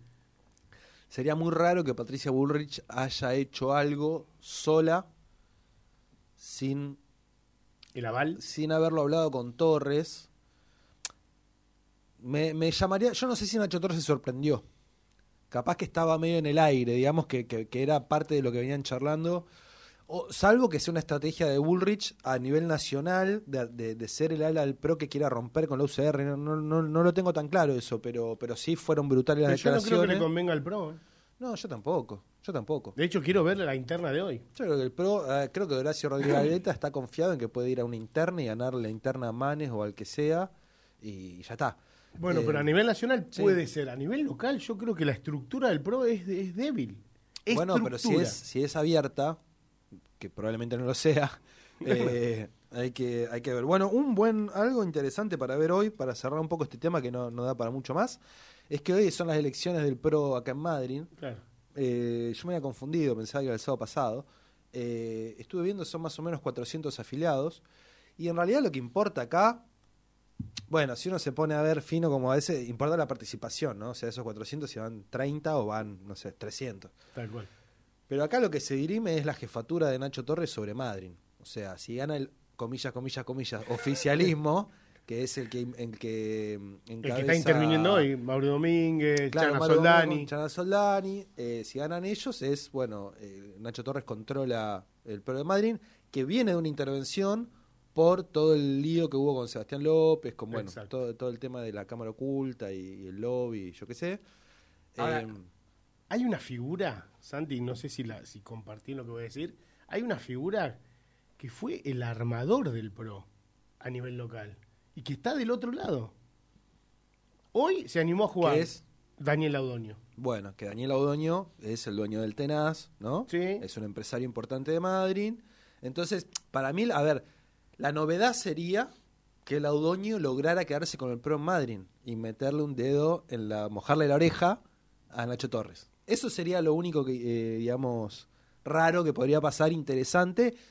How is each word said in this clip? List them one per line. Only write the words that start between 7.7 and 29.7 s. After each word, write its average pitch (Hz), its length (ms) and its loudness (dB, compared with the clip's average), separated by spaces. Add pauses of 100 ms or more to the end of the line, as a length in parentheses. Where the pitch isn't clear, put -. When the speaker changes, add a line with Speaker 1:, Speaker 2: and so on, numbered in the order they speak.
Speaker 2:
¿El 120 140 -6
aval? 143 340 -2
Speaker 1:
sin 156 300 -4
haberlo 160 300 2
hablado 156 280 2
con 123 240 -6
Torres. 151 760 2 (1900)
Me, 151 360 0
me 160 160 2
llamaría, 196 400 2
yo 254 160 -2
no 247 80 0
sé 208 100 -4
si 208 140 -2
Nacho 180 200 0
Torres 170 180 -2
se 156 60 -2
sorprendió. 139 600 0 (840)
Capaz 123 260 0
que 185 100 -6
estaba 165 320 2
medio 165 200 2
en 156 100 2
el 147 100 2
aire, 131 360 6
digamos 143 340 4
que, 123 180 -2
que, 113 220 -6
que 123 160 -2
era 143 240 2
parte 151 260 0
de 143 80 4
lo 127 100 2
que 120 80 0
venían 135 220 -2
charlando. 156 640 -2 (600)
O, - 240 -8
salvo 233 360 6
que 160 140 0
sea 170 100 -2
una 165 80 2
estrategia 156 480 0
de 139 100 4
Bullrich 185 640 2
a 131 140 0
nivel 143 300 2
nacional 180 800 0
de, 131 220 -2
de, 117 280 -6
de 113 140 -8
ser 160 240 0
el 156 100 0
ala 160 180 2
del 139 140 0
pro 156 220 0
que 147 100 -4
quiera 143 220 0
romper 123 380 0
con 139 120 0
la 147 60 4
U - 20 4
C 139 160 0
R. 143 220 2
No, 143 100 -2
no, 151 220 -2
no, 156 240 2
no 160 220 4
lo 175 100 6
tengo 180 180 2
tan 151 160 -2
claro 156 260 4
eso, 117 280 -2
pero, 117 360 -4
pero 117 200 -4
sí 165 180 -2
fueron 151 320 0
brutales 143 400 6
las 135 140 4
Speaker 2:
Pero 143 140 6